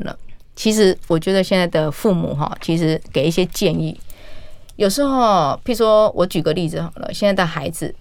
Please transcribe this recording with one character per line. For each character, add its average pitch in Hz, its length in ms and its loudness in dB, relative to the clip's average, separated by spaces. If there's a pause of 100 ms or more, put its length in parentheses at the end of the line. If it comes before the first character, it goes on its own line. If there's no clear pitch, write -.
呢， - 100 -8 (420)
其 220 180 0
实 208 240 4 (100)
我 160 120 2
觉 190 120 -2
得 190 120 2
现 190 140 0
在 180 100 2
的 156 240 0
父 - 200 0
母 165 220 0
哈， 143 260 -4
其 165 160 -2
实 160 240 2 (140)
给 143 140 2
一 170 40 2
些 185 140 2
建 185 260 0
议。 160 260 -4 (800)
有 202 120 4
时 277 140 0
候， 208 600 2
譬 - 60 -4
如 240 60 0
说 214 400 4
我 175 100 2
举 185 160 -2
个 151 120 0
例 170 140 -2
子 160 140 -6
好 165 140 -8
了， - 180 -10
现 202 140 0
在 196 60 4
的 190 120 2
孩 160 240 -6
子， - 320 -8